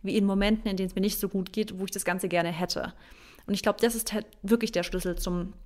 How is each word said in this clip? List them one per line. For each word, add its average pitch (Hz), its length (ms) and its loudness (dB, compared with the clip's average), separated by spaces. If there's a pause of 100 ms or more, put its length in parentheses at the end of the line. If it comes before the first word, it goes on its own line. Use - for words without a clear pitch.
wie 190 140 0
in 202 80 6
Momenten, 202 460 2
in 190 60 0
denen 190 120 0
es 180 60 -8
mir 185 60 0
nicht 208 200 0
so 196 80 -2
gut 190 240 -2
geht, 214 260 -2
wo 190 60 -4
ich 185 80 -6
das - 120 -6
Ganze 180 240 0
gerne 170 220 2
hätte. 175 420 -4 (540)
Und 202 80 0
ich - 80 -2
glaub, 208 160 2
das 233 160 4
ist - 180 -4
halt 214 140 -2 (160)
wirklich 226 300 2
der 175 100 2
Schlüssel 180 340 -2
zum 175 360 -2 (140)